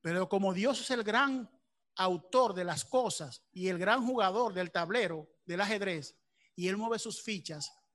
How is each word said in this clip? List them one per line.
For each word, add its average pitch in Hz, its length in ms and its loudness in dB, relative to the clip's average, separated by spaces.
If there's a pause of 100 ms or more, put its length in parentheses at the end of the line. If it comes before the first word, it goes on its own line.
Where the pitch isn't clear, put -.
Pero 175 280 -2
como 196 240 2
Dios 220 280 0
es - 100 -4
el 240 120 0
gran 247 460 2 (500)
autor 185 540 2
de 180 100 -4
las 175 220 -4
cosas 185 640 -2
y 185 160 -4
el 185 100 0
gran 220 280 2
jugador 226 480 2
del 180 180 -2
tablero 170 580 0 (160)
del 175 140 -4
ajedrez, 196 560 -2 (400)
y 175 140 -2
él 196 80 0
mueve 226 200 -2
sus - 240 -6
fichas 156 520 -8 (200)